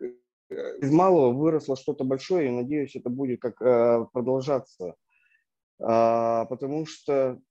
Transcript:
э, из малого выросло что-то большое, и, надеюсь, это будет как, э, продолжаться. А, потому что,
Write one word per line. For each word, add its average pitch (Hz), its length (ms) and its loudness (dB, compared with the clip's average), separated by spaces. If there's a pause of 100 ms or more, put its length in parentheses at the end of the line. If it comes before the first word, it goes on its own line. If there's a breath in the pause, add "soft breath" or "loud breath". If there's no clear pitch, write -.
э, - 800 -12
из 139 80 -2
малого 160 440 6
выросло 147 420 0
что-то 135 300 -6
большое, 135 420 -2
и, 123 40 -2
надеюсь, 127 440 -4
это 131 140 -8
будет 127 320 -4
как, 117 200 -6
э, 117 520 4
продолжаться. 127 840 -4 (840)
А, 117 640 2
потому 139 400 -6
что, 135 540 -2 (120)